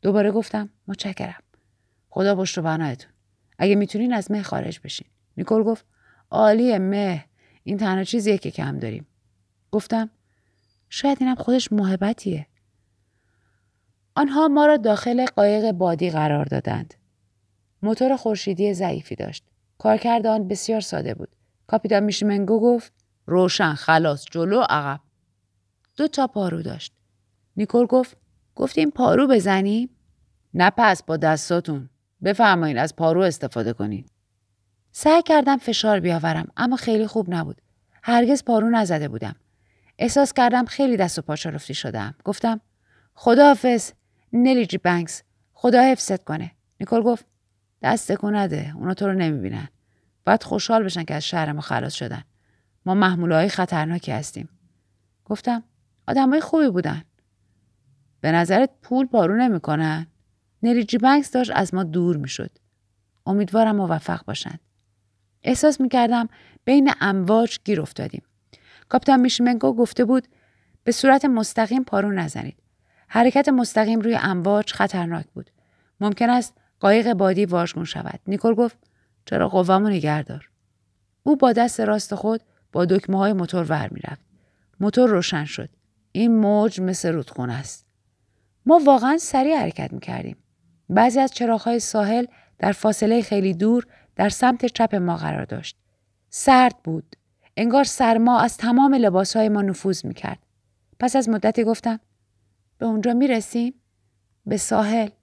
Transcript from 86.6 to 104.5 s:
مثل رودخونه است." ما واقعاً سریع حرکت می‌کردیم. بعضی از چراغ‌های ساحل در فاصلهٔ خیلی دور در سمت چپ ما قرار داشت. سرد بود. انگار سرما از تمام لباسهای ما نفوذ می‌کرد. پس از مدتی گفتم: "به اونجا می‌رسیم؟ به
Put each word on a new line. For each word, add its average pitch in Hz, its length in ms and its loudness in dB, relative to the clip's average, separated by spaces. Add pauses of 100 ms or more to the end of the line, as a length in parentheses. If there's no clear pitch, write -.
مثل 180 300 -4
رودخونه 127 420 -6
است." - 320 -12 (800)
ما 320 200 8
واقعاً 269 320 4
سریع 294 400 0
حرکت - 360 -6
می‌کردیم. - 440 -12 (520)
بعضی 233 300 4
از 269 120 2
چراغ‌های 233 480 -2
ساحل 220 460 -2 (340)
در 202 120 0
فاصلهٔ 220 500 2
خیلی 196 320 0
دور 220 340 0 (280)
در 202 140 2
سمت 247 360 0
چپ 233 300 0
ما 175 200 -2
قرار 151 300 -6
داشت. - 320 -12 (520)
سرد 254 540 4
بود. - 320 -8 (420)
انگار 233 260 2
سرما 233 560 2
از - 180 0
تمام 262 360 4
لباسهای 214 560 2
ما 208 120 0
نفوذ 190 440 -4
می‌کرد. - 340 -10 (600)
پس 247 160 0
از 240 140 2
مدتی 220 340 0
گفتم: 226 360 -2 (800)
"به - 80 -6
اونجا 220 280 0
می‌رسیم؟ 240 600 0 (720)
به 208 120 -4